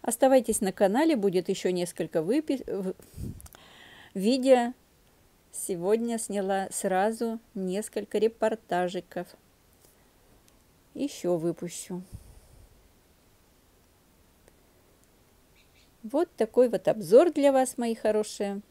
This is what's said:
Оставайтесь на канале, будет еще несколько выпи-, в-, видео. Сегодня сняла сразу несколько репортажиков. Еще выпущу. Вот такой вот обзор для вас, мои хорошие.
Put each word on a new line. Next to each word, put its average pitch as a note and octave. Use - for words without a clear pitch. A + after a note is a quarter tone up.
Оставайтесь B3+
на F#3+
канале, C4
будет F#3+
еще F#3
несколько F3
выпи-, C4+
в-, F#3+
видео. B3
Сегодня A3
сняла G3
сразу A3
несколько G3+
репортажиков. F#3
Еще F3+
выпущу. E3+
Вот C#4
такой A#3
вот F#3
обзор A3
для C#4+
вас, C4
мои A#3
хорошие. G#3+